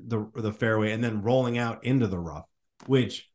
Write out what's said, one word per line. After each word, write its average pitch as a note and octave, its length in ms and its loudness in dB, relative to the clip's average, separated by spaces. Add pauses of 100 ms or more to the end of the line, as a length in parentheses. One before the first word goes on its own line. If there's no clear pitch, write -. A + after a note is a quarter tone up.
the, A2+ 340 -4
the G#2+ 120 -2
fairway A2 400 2
and A2+ 100 -2
then A2 200 -2
rolling A#2+ 360 2
out A#2 260 -4
into B2 220 2
the F#2 120 -2
rough, D#2+ 280 -10 (400)
which B2+ 480 0